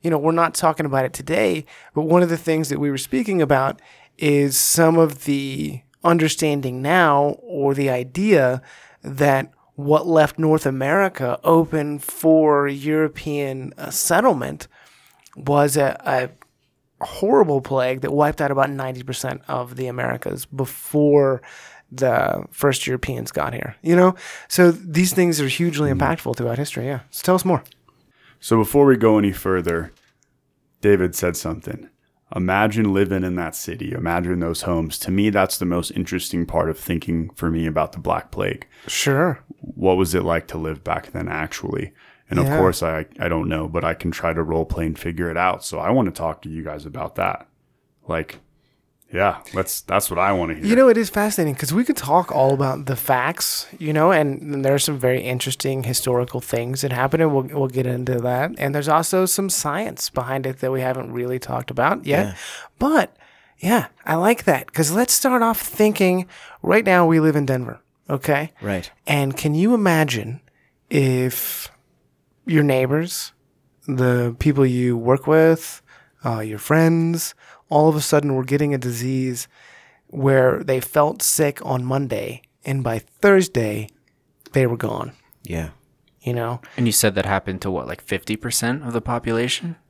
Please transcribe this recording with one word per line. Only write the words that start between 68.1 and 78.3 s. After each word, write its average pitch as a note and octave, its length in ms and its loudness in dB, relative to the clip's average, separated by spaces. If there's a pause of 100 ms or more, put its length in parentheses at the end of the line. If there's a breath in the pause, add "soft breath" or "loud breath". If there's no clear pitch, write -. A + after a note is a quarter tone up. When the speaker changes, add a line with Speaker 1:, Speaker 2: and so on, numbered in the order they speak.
Speaker 3:
Right. G2 280 -4 (160)
Speaker 1:
And C#3 300 0
can D3 200 -2
you G3 180 2
imagine D#3 640 0 (500)
if B2+ 800 0 (760)
your D#3 180 2
neighbors, C#3+ 720 0 (540)
the B2 520 0
people C#3 260 4
you B2 320 0
work B2+ 300 0
with, D#3+ 540 4 (440 soft breath)
uh, A2+ 140 -2
your G#2+ 200 -8
friends, E3 720 2 (360 soft breath)
all D3+ 180 6
of D#3 80 4
a D3+ 60 0
sudden D3 340 2